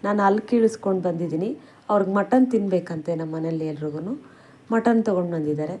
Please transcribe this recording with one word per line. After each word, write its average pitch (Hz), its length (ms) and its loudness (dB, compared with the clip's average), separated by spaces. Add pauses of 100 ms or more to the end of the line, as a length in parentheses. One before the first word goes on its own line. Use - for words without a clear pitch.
ನಾನು 202 200 0
ಹಲ್ಲು 202 180 4
ಕೀಳಿಸ್ಕೊಂಡು 214 600 2
ಬಂದಿದ್ದೀನಿ. 170 480 -2 (400)
ಅವ್ರಿಗೆ 196 220 2
ಮಟನ್ 247 400 2
ತಿನ್ಬೇಕಂತೆ 175 640 -2
ನಮ್ಮ 160 200 -6
ಮನೇಲಿ 160 320 -2
ಎಲ್ರಿಗೂ. 156 460 -6 (580)
ಮಟನ್ 226 340 2
ತೊಗೊಂಡು 180 320 0
ಬಂದಿದ್ದಾರೆ. 151 420 -4